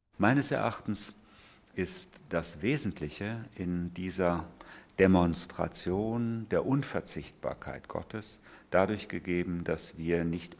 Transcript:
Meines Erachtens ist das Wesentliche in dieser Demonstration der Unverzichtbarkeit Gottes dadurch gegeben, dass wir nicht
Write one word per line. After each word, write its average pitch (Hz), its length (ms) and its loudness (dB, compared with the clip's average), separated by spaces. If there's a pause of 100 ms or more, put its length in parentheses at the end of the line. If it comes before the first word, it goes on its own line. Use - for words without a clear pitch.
(180)
Meines 131 320 4
Erachtens 110 640 -4 (600)
ist - 340 -6 (220)
das 82 320 -4
Wesentliche 110 800 -4 (100)
in 87 380 -2
dieser 87 540 0 (520)
Demonstration 95 1500 4
der 85 140 2
Unverzichtbarkeit - 1200 -4
Gottes - 520 -8 (300)
dadurch 98 380 2
gegeben, 87 560 -2
dass 82 340 -4
wir 85 260 2
nicht 85 360 -4